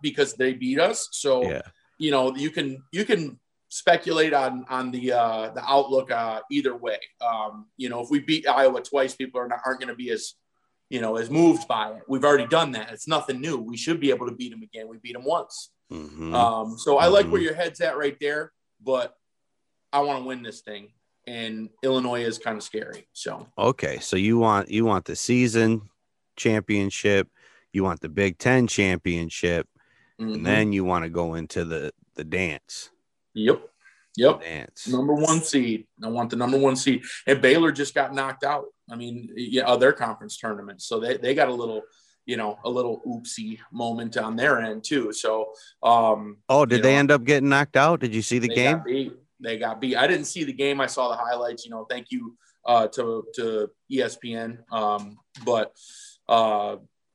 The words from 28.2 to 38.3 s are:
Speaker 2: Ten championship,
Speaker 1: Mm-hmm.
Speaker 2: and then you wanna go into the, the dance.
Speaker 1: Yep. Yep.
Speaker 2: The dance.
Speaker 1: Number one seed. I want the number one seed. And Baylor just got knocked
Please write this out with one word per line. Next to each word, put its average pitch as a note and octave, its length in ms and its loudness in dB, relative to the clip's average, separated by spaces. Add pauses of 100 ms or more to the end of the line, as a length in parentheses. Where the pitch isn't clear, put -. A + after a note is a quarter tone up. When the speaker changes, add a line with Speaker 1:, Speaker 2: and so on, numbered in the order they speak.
Speaker 2:
Ten B2+ 300 4
championship, F2 1000 0 (520)
Speaker 1:
Mm-hmm. A2 140 -6
Speaker 2:
and D#2+ 120 -6
then G#2+ 260 2
you F#2+ 140 0
wanna F2 240 -2
go E2+ 240 -2
into E2 320 -6
the, D#2 260 -6 (240)
the - 80 -10
dance. D#2+ 680 -6 (440)
Speaker 1:
Yep. A#2 280 2 (540)
Yep. A#2+ 240 4
Speaker 2:
The E2 60 -18
dance. D#2+ 420 -12
Speaker 1:
Number C3 260 0
one D#3+ 280 2
seed. A#2+ 460 -2 (140)
I A2 60 -8
want A#2 220 -4
the B2 80 -4
number B2+ 200 0
one C3+ 200 2
seed. C3 260 0 (240)
And C3 140 4
Baylor D3+ 320 6
just C#3+ 200 -4
got C3+ 200 -2
knocked C3+ 320 -6